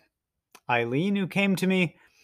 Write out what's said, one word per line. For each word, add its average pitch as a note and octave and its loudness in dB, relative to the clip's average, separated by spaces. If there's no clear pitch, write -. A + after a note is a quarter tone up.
Eileen, B2+ 0
who G3 -2
came G3 0
to F#3 -2
me F#3 0